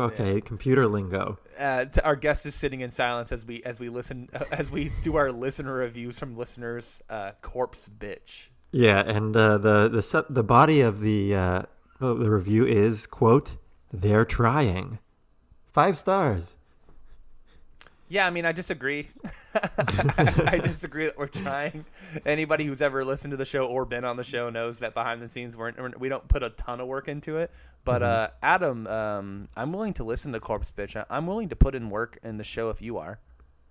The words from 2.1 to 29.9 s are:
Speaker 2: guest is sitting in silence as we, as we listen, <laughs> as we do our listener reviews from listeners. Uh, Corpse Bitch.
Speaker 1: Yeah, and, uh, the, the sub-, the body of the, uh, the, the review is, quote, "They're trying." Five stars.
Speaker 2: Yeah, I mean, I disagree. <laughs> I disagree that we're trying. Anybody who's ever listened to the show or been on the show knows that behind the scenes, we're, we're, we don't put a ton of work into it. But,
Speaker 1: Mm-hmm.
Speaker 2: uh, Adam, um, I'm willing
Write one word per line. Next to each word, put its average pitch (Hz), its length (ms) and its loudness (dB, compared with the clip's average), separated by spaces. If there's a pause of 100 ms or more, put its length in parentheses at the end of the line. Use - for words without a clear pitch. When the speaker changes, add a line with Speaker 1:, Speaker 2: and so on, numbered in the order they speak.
Speaker 2:
guest 147 300 0
is 147 100 -8
sitting 131 240 -4
in 123 120 -8
silence 120 420 -2
as 113 120 -10
we, 117 180 -10
as 120 160 -8
we 120 100 -8
listen, 123 400 -10 (120)
<laughs> 143 120 -6
as 143 180 -4
we 143 200 -4 (100)
do 156 160 0
our 135 160 2
listener 135 400 -6
reviews 120 440 -6
from 123 200 -12
listeners. 120 720 -10
Uh, 104 220 -8 (100)
Corpse - 480 -6
Bitch. - 580 -14 (240)
Speaker 1:
Yeah, 107 300 6
and, 107 340 0
uh, 107 220 8
the, 104 320 6
the 113 120 2
sub-, - 320 0
the 123 100 2
body 139 360 6
of 107 220 4
the, 104 340 2
uh, 92 260 2 (380)
the, 127 160 0
the 117 160 2
review 104 340 4
is, 110 400 4
quote, 123 520 4 (340)
"They're 104 340 4
trying." 113 760 0 (720)
Five 165 260 4
stars. 143 580 0 (1500)
Speaker 2:
Yeah, 190 180 2
I - 20 2
mean, 170 160 -4
I 165 60 2
disagree. 147 560 -6 (260)
<laughs> - 220 -14
I 165 1080 2
disagree 156 420 -4
that - 120 -4
we're 143 100 -6
trying. 151 580 -6 (420)
Anybody 151 380 0
who's 139 160 -4
ever 135 220 0
listened 139 280 -6
to 139 60 -8
the 131 80 -4
show 135 200 -2
or 127 200 -2
been 120 200 -6
on 120 120 -4
the 123 60 -8
show 120 280 -4
knows 117 280 -6
that 113 140 -6
behind 117 280 -4
the 120 80 -14
scenes, 120 280 -12
we're, 113 180 -8
we're, 127 220 -10
we 131 120 -4
don't 135 180 -8
put 139 160 4
a 113 80 -6
ton 123 280 -10
of 127 80 -8
work 135 200 -8
into 151 300 -8
it. 170 120 -4 (360)
But, 123 180 2
Speaker 1:
Mm-hmm. 117 220 2
Speaker 2:
uh, - 20 -6 (160)
Adam, 143 440 2
um, 101 600 -6 (100)
I'm 139 160 -4
willing 202 220 -4